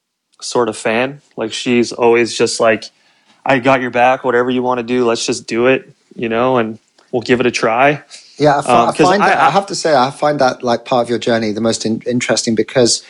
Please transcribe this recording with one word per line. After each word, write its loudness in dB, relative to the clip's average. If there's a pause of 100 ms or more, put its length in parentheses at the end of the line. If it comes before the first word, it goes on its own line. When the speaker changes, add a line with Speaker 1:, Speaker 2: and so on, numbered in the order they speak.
(400)
Speaker 1:
sort 0
of -4
fan. -2 (160)
Like, -6
she's 0
always 2
just -2
like, 0 (540)
"I 0
got 2
your -6
back, 2
whatever 0
you -2
wanna -2
do, 0
let's 0
just -6
do -2
it, 0 (220)
you -6
know, 0
and -4 (340)
we'll -4
give 0
it 2
a 2
try." 0 (360)
Speaker 2:
Yeah, 2
I -4
fi-, 0
Speaker 1:
Um, 4
Speaker 2:
I -2
Speaker 1:
'cause 2
Speaker 2:
find 2
Speaker 1:
I, 4
Speaker 2:
that, 2
Speaker 1:
I 4
Speaker 2:
I 0
have 0
to -10
say, 0
I 2
find -2
that, 0
like, -2
part 0
of -6
your -2
journey -2
the -6
most -2
in-, -4
interesting -2
because 0